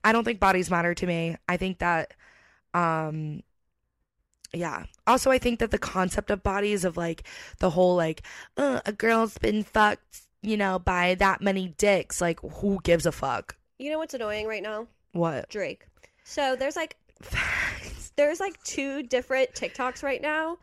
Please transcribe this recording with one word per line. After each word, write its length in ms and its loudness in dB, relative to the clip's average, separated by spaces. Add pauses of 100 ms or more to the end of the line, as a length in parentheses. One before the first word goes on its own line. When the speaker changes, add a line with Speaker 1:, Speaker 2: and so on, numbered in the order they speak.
Speaker 1:
I 80 6
don't 120 4
think 160 -2
bodies 300 4
matter 240 2
to 120 -4
me. 300 -2 (120)
I 80 0
think 240 -4
that, 340 0 (600)
um, 680 -2 (1120)
yeah. 320 -6 (220)
Also, 240 4
I 80 6
think 220 0
that 100 -2
the 80 2
concept 520 -2
of 120 -2
bodies, 420 0
of, 120 -2
like, 280 -4 (340)
the 120 2
whole, 260 6
like, 260 0 (340)
uh, 280 2
a 80 -2
girl's 460 2
been 240 0
fucked, 600 0 (200)
you 140 -2
know, 220 2
by 380 2
that 240 4
many 280 0 (100)
dicks. 420 2
Like, 200 0
who 420 -2
gives 240 4
a 60 2
fuck? 440 -4 (220)
Speaker 2:
You 120 -6
know 80 0
what's 160 -6
annoying 320 -4
right 160 -6
now? 260 -8 (240)
Speaker 1:
What? 360 -2
Speaker 2:
Drake. 380 -8 (380)
So 320 -2
there's, 200 -2
like, 200 -6 (260)
Speaker 1:
Facts. 960 -6
Speaker 2:
there's, 240 2
like, 240 -6
two 400 -6
different 500 0
TikToks 480 -6
right 180 -4
now. 420 -2